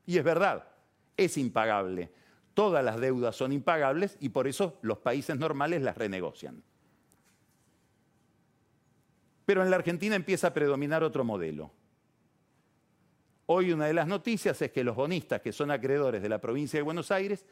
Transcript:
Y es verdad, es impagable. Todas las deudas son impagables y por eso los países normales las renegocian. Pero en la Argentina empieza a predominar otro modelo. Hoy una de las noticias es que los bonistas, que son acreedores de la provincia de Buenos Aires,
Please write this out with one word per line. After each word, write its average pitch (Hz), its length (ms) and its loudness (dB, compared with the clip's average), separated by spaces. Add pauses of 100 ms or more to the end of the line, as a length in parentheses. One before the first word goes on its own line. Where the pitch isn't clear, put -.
Y 175 80 2
es 147 60 4
verdad, 165 460 2 (480)
es 180 200 2
impagable. 101 720 0 (440)
Todas 185 300 4
las 113 140 0
deudas 123 380 0
son 131 160 -2
impagables 147 720 0
y 139 80 -4
por 135 180 0
eso 165 340 -2
los 107 180 -2
países 135 380 -2
normales 151 440 -2
las 113 160 -2
renegocian. 90 680 -6 (2750)
Pero 190 180 4
en 185 60 4
la 185 60 6
Argentina 175 400 0
empieza 185 320 0
a 160 60 2
predominar 147 500 0
otro 135 220 0
modelo. 80 460 -6 (1800)
Hoy 180 260 4
una 151 140 0
de 156 60 0
las 160 140 2
noticias 196 540 -2
es 135 100 -2
que 127 140 -2
los 120 100 0
bonistas, 139 460 -2
que 110 100 -6
son 147 200 -4
acreedores 131 500 0
de 104 80 -4
la 107 100 -2
provincia 139 400 -4
de 147 40 -2
Buenos 160 280 -6
Aires, 196 400 -2